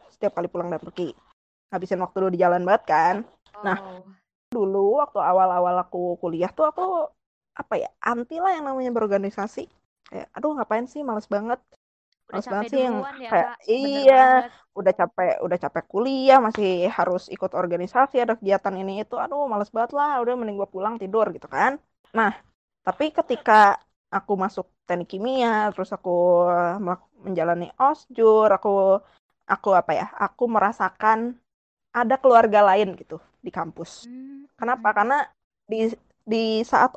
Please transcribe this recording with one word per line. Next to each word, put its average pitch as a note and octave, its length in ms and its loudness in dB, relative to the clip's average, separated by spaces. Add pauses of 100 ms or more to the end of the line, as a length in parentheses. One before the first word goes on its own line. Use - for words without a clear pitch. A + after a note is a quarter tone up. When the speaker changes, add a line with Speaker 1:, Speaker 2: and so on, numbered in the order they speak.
(120)
Speaker 1:
setiap - 240 -4
kali F#3 160 -6
pulang F3 240 -6
dan D#3 80 -10
pergi. F3 320 -10 (560)
Ngabisin F#3 320 -6
waktu - 160 -8
dulu F#3 160 0
di E3+ 80 0
jalan F3+ 240 2
banget G#3 160 2
kan. E3 320 2 (480)
Nah, G3 160 -4
Speaker 2:
Oh. F#3 240 -18 (480)
Speaker 1:
dulu G3 480 0
waktu B3 240 -2
awal-awal F3+ 560 2
aku F3+ 400 -6
kuliah E3+ 320 -4
tuh D4+ 160 0
aku, F4 400 -4 (480)
apa - 240 -10
ya, - 80 -6 (160)
anti B3 400 -4
lah F#4 160 0
yang D4 80 -8
namanya C4 240 -6
berorganisasi. G3+ 920 -6 (240)
Kayak, - 180 -16 (100)
"Aduh, D4 200 -10
ngapain A#3 300 -4
sih, D4 180 -14
males G#3+ 220 -8
banget." A3 320 -6 (640)
Speaker 2:
Udah - 80 -20
Speaker 1:
Males G3+ 120 -8
Speaker 2:
capek - 80 -10
Speaker 1:
banget G#3+ 200 -4
sih C4 80 0
yang B3 160 -2
Speaker 2:
duluan F#3+ 240 -8
ya, A#3 80 -12
Speaker 1:
kayak, F3 180 0
Speaker 2:
Kak? C#3+ 140 -14
Bener C#4 400 -2
Speaker 1:
iya, C4+ 160 10
Speaker 2:
banget. B3+ 340 6 (240)
Speaker 1:
udah F#3 220 2
capek, F3+ 340 -2 (140)
udah F3 160 -2
capek D#3+ 240 -6
kuliah, C4 560 4
masih G#3+ 280 0 (200)
harus F#3 400 -2
ikut F#3 240 -8
organisasi, F3+ 640 0
ada A#3 160 0
kegiatan G3 480 -2
ini G3 120 -8 (120)
itu, - 100 -14
aduh, C#4 300 -6
males G#3 240 -4
banget A#3 240 -4
lah, C#4+ 320 -2
udah B3 80 -2
mending A3 240 -6
gua G3 120 -4
pulang G#3 280 -8
tidur G3 320 -2
gitu - 160 -14
kan. G#3+ 320 -2 (400)
Nah, A3 160 2 (480)
tapi C#4+ 320 -4
ketika A#3+ 640 4 (320)
aku G3 260 -4
masuk F#3 300 -6 (240)
teknik F3 240 -6
kimia, A3 600 -2
terus F#3 200 -8
aku F3 500 2 (380)
melak-, F3+ 240 -6 (160)
menjalani E3+ 560 -4
osjur, A3+ 720 4
aku, G3 500 2 (460)
aku - 320 -2
apa E3+ 160 0
ya, G3+ 140 -4 (100)
aku G#3 320 -4
merasakan A3 880 -2 (560)
ada A#3+ 240 0
keluarga A3+ 480 6
lain G3 320 2
gitu - 240 -16 (180)
di - 140 -14
kampus. E3+ 560 -12
Speaker 2:
Hmm, C#4 480 -18
Speaker 1:
Kenapa? A3+ 340 -4
Speaker 2:
hmm. G#3+ 60 -2
Speaker 1:
Karena A#3+ 200 0 (520)
di, A3 240 -2 (320)
di A3+ 180 -2 (220)
saat - 320 2